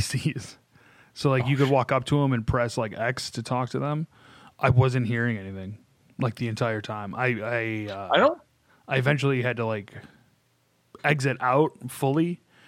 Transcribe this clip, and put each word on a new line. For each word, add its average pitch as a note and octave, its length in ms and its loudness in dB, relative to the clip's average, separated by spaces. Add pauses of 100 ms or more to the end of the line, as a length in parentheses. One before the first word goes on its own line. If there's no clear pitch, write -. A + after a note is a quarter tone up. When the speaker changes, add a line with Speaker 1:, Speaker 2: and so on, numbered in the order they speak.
Speaker 1:
Cs. - 560 -4 (580)
So, - 140 0
like, C3 160 4
Speaker 2:
Oh, B2 40 -2
Speaker 1:
you C#3 80 4
could C#3 100 4
Speaker 2:
shit. C3 80 2
Speaker 1:
walk C3 180 4
up B2+ 140 0
to D3 160 2
'em C3+ 100 2
and A2+ 140 -2
press, A#2+ 320 0
like, A2 180 -4
X A#2+ 360 -4
to A#2 100 -6
talk B2+ 280 -2
to C3 80 -4
them. D3 280 -2 (520)
I C3 120 2
wasn't B2+ 380 4
hearing A#2 300 0
anything, F#2+ 400 -10 (400)
like, B2 180 -2
the B2 120 -4
entire A2 320 -2
time. G#2 360 -8
I, B2+ 100 -2 (140)
I, A2 520 -4
uh, G2 200 -10
Speaker 2:
I C#3 40 6
don't B3 240 4 (460)
Speaker 1:
I C3+ 100 -2
eventually C3+ 460 0
had B2 140 -2
to, A#2 100 -2
like, G#2+ 260 -6 (1120)
exit C#3 360 0
out C3+ 320 2 (180)
fully D#3+ 500 0 (280)